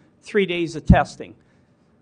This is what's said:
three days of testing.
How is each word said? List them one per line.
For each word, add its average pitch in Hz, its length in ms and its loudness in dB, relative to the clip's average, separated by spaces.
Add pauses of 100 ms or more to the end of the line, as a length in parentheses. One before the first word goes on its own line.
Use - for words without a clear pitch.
(220)
three 202 220 -2
days 170 320 -6
of 147 80 -12
testing. 143 500 0 (680)